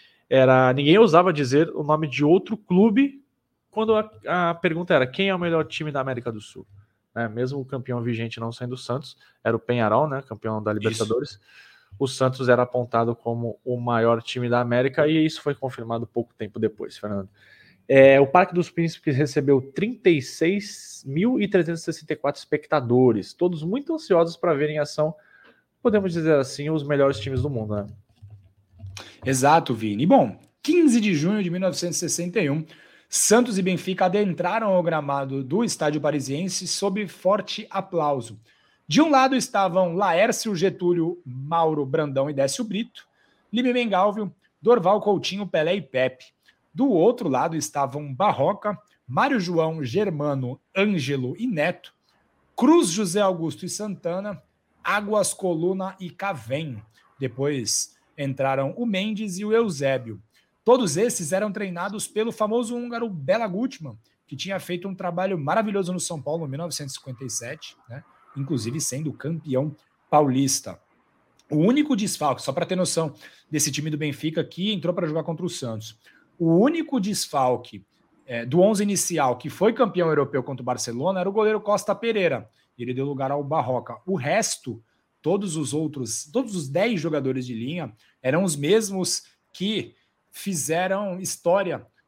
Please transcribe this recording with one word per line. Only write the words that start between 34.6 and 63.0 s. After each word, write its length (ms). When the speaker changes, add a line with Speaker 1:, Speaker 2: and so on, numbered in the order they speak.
Speaker 2:
o 40
gramado 600
do 220
Estádio 360
Parisiense 680
sob 380
forte 640
aplauso. 680
De 140
um 80
lado 240
estavam 640
Laércio, 580
Getúlio, 720
Mauro, 580
Brandão 460
e 20
Décio 300
Brito, 420
Lime 200
Mengalvio, 600
Dorval, 380
Coutinho, 440
Pelé 300
e 80
Pepe. 440
Do 160
outro 400
lado 280
estavam 580
Barroca, 640
Mário 360
João, 420
Germano, 800
Ângelo 600
e 120
Neto, 440
Cruz, 360
José 300
Augusto 440
e 40
Santana, 720
Águas, 500
Coluna 640
e 100
Cavém. 720
Depois 800
entraram 600
o 100
Mendes 500
e 80
o 80
Eusébio. 680
Todos 320
esses 360
eram 180
treinados 560
pelo 240
famoso 460
húngaro 320